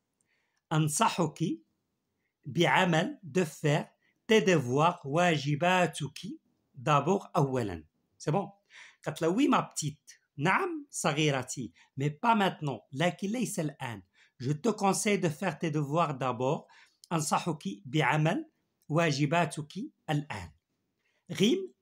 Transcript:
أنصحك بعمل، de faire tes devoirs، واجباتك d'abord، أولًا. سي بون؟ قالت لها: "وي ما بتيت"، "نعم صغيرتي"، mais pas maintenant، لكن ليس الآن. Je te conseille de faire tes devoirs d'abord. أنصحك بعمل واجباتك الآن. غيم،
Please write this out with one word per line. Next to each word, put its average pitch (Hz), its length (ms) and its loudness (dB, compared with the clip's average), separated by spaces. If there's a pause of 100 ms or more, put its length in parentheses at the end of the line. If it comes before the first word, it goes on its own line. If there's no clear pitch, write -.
(720)
أنصحك 156 720 0 (1000)
بعمل، 165 760 2 (180)
de 185 60 2
faire 156 420 0 (420)
tes 220 140 6
devoirs، 156 640 2
واجباتك 160 1120 0 (560)
d'abord، 147 600 2
أولًا. 120 480 0 (340)
سي - 140 -6
بون؟ 190 200 -2 (540)
قالت 156 160 -8
لها: 160 80 2
"وي 247 180 2
ما 226 120 4
بتيت"، - 520 -8 (260)
"نعم 285 520 0
صغيرتي"، 139 840 -2 (280)
mais 143 80 0
pas 226 260 0
maintenant، 156 460 -2 (100)
لكن 175 360 -2
ليس 208 320 -4
الآن. 127 440 -6 (400)
Je 131 80 -2
te 151 180 -2
conseille 196 500 0
de 175 100 2
faire 156 300 -4
tes 165 120 -2
devoirs 151 420 0
d'abord. 127 540 -2 (440)
أنصحك 160 520 -2 (220)
بعمل 151 640 0 (380)
واجباتك 156 840 0 (360)
الآن. 117 420 -4 (800)
غيم، 277 500 2